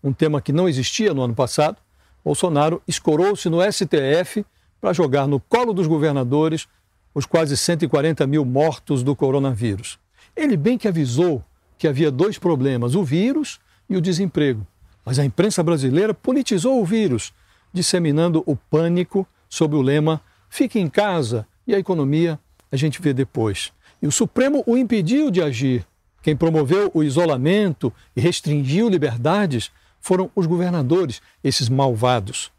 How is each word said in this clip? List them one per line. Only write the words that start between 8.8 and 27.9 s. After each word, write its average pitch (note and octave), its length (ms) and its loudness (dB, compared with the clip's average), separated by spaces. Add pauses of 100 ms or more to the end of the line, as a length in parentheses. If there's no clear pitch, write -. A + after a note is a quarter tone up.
do C#3 120 0
coronavírus. B2+ 840 -2 (360)
Ele C#4+ 220 0
bem A3 220 0
que - 80 -4
avisou D#3 560 0 (340)
que - 100 -2
havia D3+ 220 2
dois D#3 300 -2
problemas, C3 560 0
o G3+ 80 2
vírus G#3 560 -2 (280)
e F#3+ 80 -4
o F3+ 60 0
desemprego. D#3 640 -2 (400)
Mas B2+ 140 -2
a D3 60 2
imprensa F3+ 360 0
brasileira D#3+ 500 0
politizou B3 680 0
o F#3+ 40 0
vírus, F3 460 0 (420)
disseminando E3 720 0
o D3 100 0
pânico E3+ 720 -2 (220)
sob D#3 260 0
o C#3+ 60 2
lema D3+ 400 2 (280)
"Fique A#3+ 300 0
em F3 80 0
casa C#3 580 0 (220)
e A3 80 2
a - 20 2
economia D#3+ 640 0 (320)
a C#3 60 -4
gente D3 240 -2
vê D3 120 0
depois". A#2 600 -4 (280)
E D3+ 60 -2
o D3 40 0
Supremo C4 540 0
o A#3+ 120 2
impediu B3 520 0
de F3+ 140 0
agir. B2+ 420 -2 (380)
Quem D#3 120 0
promoveu E3 580 2
o D#3 100 2
isolamento D#3 880 0 (220)